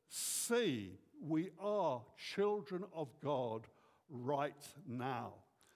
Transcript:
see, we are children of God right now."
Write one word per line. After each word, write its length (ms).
see, 920
we 280
are 420
children 500
of 140
God 460
right 580
now." 460